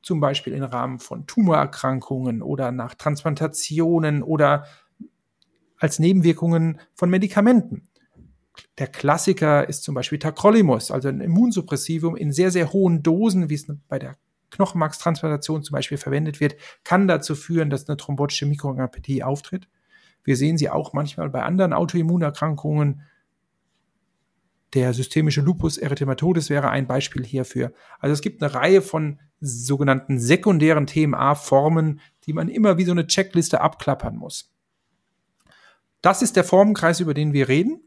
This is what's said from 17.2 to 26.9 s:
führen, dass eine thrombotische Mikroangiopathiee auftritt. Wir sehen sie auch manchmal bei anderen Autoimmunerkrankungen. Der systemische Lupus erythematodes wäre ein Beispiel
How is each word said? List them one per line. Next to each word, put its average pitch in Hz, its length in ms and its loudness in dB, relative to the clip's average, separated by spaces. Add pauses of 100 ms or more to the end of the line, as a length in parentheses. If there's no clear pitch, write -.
führen, 160 340 -2
dass 139 200 -6
eine 147 80 -4
thrombotische 143 480 -4
Mikroangiopathiee 135 800 -4
auftritt. 143 440 -8 (580)
Wir 139 100 2
sehen 151 220 0
sie 147 120 0
auch 147 220 -4
manchmal 147 380 -6
bei 135 140 -6
anderen 185 280 2
Autoimmunerkrankungen. 156 1300 -2 (1700)
Der 127 200 0
systemische 135 480 0
Lupus 160 360 0
erythematodes 147 720 -2
wäre 143 200 0
ein 135 180 -2
Beispiel 131 380 -4